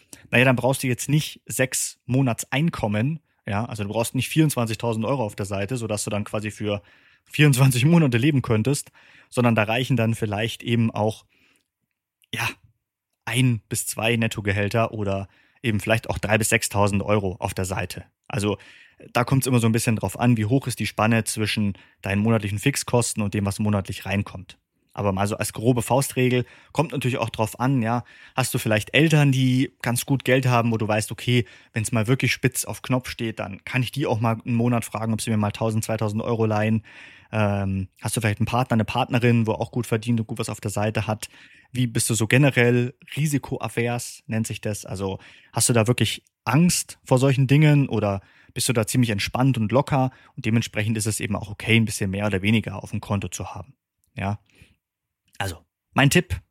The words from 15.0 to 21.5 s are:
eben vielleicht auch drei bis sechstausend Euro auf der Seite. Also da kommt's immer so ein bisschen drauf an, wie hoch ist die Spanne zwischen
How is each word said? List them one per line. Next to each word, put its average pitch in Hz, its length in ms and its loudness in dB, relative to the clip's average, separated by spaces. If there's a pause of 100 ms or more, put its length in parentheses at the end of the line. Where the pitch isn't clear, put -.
eben 104 180 0
vielleicht 110 300 0
auch - 80 -2
drei 107 220 0
bis 110 100 0
sechstausend 101 540 0
Euro 101 340 -2
auf - 160 -6
der 95 120 -4
Seite. 90 400 -8 (220)
Also 98 300 -2 (560)
da 120 100 2
kommt's 135 220 2
immer 127 140 4
so 113 80 2
ein 113 40 4
bisschen 113 240 2
drauf - 240 -4
an, 123 180 4
wie 107 80 0
hoch 131 200 0
ist 120 140 -6
die 107 80 -4
Spanne 110 380 2
zwischen 104 480 -2 (280)